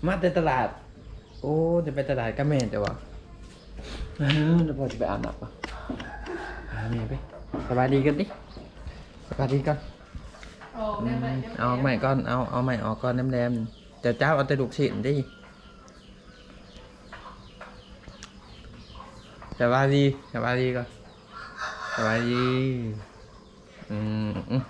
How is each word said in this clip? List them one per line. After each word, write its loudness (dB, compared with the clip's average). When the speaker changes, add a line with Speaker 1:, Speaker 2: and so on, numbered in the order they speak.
Speaker 1:
Mai 2
tới 6
Đà 4
Lạt. 4
Ô, 4
thì -2
phải 0
Đà 0
Lạt, 0
cái 2
mẹ, 4
trời 0
ạ. 0
À, 2
nó 0
bỏ -2
chị -8
phải 2
ăn 0
nắp -4
à? -10
À, -4
mẹ 0
phải. -4
Sờ 4
ba 6
đi 6
con 4
đi. 0
Sờ -6
ba 2
đi 4
con. 2
Speaker 2:
Ồ, -4
Speaker 1:
Ừ, -2
Speaker 2:
đem 0
vậy, -2
đem -6
Speaker 1:
ao 2
Speaker 2:
vậy. 2
Speaker 1:
mẹ 4
con, 4
ao, 2
ao 2
mẹ, 2
ao 0
con 0
đem 2
đem. 2
Chào 4
cháu, 4
ăn 4
tôi 4
đục 0
xịn 2
đi. 2
Sờ 6
ba 6
đi, 6
sờ -2
ba 2
đi 2
con. -2
Sờ 0
ba 4
đi. 2
Ừ, -4
ừ. 4